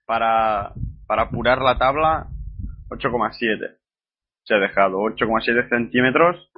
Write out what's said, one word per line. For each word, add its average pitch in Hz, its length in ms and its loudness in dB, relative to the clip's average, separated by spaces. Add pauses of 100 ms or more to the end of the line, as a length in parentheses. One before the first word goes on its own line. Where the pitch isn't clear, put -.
para, 113 680 0 (340)
para 110 160 0
apurar 120 400 0
la 127 160 2
tabla. 151 480 0 (640)
Ocho 123 200 -4
coma 113 220 -2
siete. - 440 -4 (680)
Se 113 100 2
ha 104 40 4
dejado 98 420 2
ocho 110 260 -2
coma 110 140 0
siete 120 280 0
centímetros 127 880 2